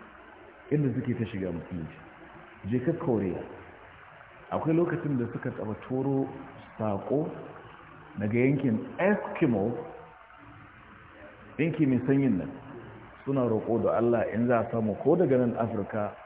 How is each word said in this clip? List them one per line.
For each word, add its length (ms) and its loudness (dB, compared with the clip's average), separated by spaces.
inda 240 2
suke 240 -2
ta 80 0
shiga 240 -4
musulunci. 480 -8
Je 160 0
ka 60 2
Korea. 380 0
Akwai 240 2
lokacin 420 2
da 160 0
suka 160 -4
taɓa 240 -6
turo 420 0
saƙo 480 0
daga 180 2
yankin 480 4
Eskimo, 760 2
yanki 300 2
mai 180 4
sanyin 320 4
nan. 140 -4
Suna 160 0
roƙo 400 2
da 160 2
Allah 260 4
in 120 2
za 120 6
a 100 -2
samu 320 0
ko 140 6
daga 220 4
nan 200 2
Afirka 560 -2